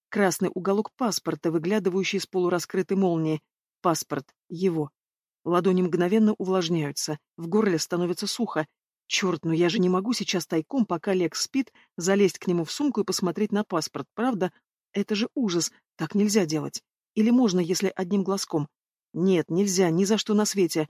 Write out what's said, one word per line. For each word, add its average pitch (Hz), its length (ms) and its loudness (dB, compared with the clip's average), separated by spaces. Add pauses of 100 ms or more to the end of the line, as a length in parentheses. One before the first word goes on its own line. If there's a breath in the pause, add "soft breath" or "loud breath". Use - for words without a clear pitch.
красный 196 440 0
уголок 196 440 -2
паспорта, 175 540 -4
выглядывающий 185 680 -2
из - 80 -8
полураскрытой 180 680 -2
молнии. 160 460 0 (400)
Паспорт - 520 -2 (140)
его. 165 420 0 (540)
Ладони 180 380 2
мгновенно 185 560 4
увлажняются, 165 800 -2 (180)
в 170 120 -12
горле 196 300 2
становится 175 480 -2
сухо. 175 400 -2 (400)
Черт, 180 380 -2
ну 165 80 0
я 170 160 4
же 196 100 -2
не 180 120 4
могу 196 240 0
сейчас 180 320 -4
тайком, 202 400 -2
пока 185 260 -2
Лекс 180 300 0
спит, - 280 -4 (280 soft breath)
залезть 190 400 2
к - 80 -10
нему 175 180 0
в - 80 -10
сумку 285 300 -2
и - 20 0
посмотреть 185 480 -2
на 208 100 0
паспорт, 156 520 -4
правда? 208 380 -2 (420 soft breath)
Это 202 200 -2
же 214 200 -2
ужас, 175 360 0 (260 soft breath)
так - 180 -6
нельзя 202 320 2
делать. 151 360 -6 (320)
Или 220 140 2
можно, 240 320 4
если 180 340 0
одним 190 300 -2
глазком? 165 440 -2 (440)
Нет, 175 380 2
нельзя, 185 400 2
ни 175 140 2
за 208 120 0
что - 160 -2
на 208 140 2
свете. 165 440 0